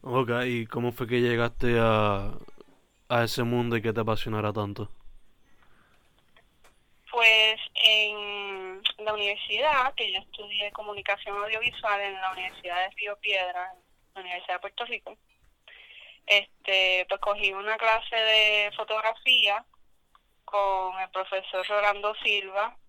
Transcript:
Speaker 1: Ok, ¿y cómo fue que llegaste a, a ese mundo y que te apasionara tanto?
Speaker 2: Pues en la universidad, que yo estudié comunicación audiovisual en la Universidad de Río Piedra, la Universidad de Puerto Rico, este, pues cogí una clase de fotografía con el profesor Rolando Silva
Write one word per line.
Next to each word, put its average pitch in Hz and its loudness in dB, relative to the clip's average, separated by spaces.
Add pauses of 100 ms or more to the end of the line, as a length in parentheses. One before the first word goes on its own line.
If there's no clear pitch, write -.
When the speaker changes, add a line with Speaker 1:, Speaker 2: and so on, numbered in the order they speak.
Speaker 1:
Ok, 127 2 (160)
¿y 120 -2
cómo 120 -2
fue 123 -4
que 120 2
llegaste 117 4
a, 104 4 (800)
a 120 4
ese 117 0
mundo 120 2
y 110 0
que 113 0
te 110 -2
apasionara 107 0
tanto? 101 -4 (2250)
Speaker 2:
Pues 220 6 (160)
en 202 -2 (180)
la 214 -4
universidad, 226 -2
que 214 -4
yo 190 -4
estudié 208 -10
comunicación 202 -6
audiovisual 220 -2
en 202 -4
la 190 -2
Universidad 185 -8 (120)
de - -16
Río 202 -8
Piedra, 185 -2 (420)
la 196 -14
Universidad 180 -6
de 180 -6
Puerto 202 -8
Rico, 233 -10 (1080)
este, 190 2
pues 196 -2
cogí 202 0
una 196 -2
clase 226 0
de 214 4
fotografía 220 0 (800)
con 190 0
el 190 -6
profesor 190 -4
Rolando 208 0 (100)
Silva 202 -2 (140)